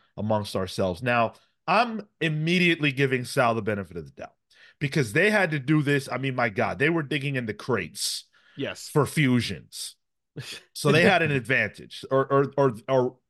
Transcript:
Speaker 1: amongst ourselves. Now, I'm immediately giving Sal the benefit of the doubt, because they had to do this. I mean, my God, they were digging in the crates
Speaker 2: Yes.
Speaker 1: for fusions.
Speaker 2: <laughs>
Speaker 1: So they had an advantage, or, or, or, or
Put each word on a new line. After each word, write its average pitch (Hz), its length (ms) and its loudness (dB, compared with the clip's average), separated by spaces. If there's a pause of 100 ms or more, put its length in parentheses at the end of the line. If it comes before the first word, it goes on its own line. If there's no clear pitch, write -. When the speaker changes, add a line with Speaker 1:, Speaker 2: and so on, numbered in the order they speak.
(180)
Speaker 1:
amongst 104 360 -2
ourselves. 95 480 -4
Now, 120 300 0 (340)
I'm 220 400 0 (140)
immediately 160 720 2
giving 127 320 0
Sal 120 300 2
the 113 80 -2
benefit 98 340 -4
of 82 80 -8
the 67 80 -18
doubt, - 220 -16 (460)
because 139 320 -2
they 175 180 4
had 196 220 2
to 151 80 -2
do 151 220 2
this. 139 280 0
I 127 80 -4
mean, 135 160 -4
my 120 140 0
God, 98 320 -2
they 147 100 4
were 165 140 -2
digging 139 320 -4
in 120 100 -4
the 107 80 -6
crates - 680 -4 (320)
Speaker 2:
Yes. 110 320 -10
Speaker 1:
for 143 180 2
fusions. 117 880 -2 (420)
Speaker 2:
<laughs> 127 80 -14 (280)
Speaker 1:
So - 200 0
they 160 100 6
had 175 200 6
an 156 100 0
advantage, 117 760 -2
or, 135 220 4
or, 139 240 2
or, 139 160 4 (160)
or 127 280 2 (140)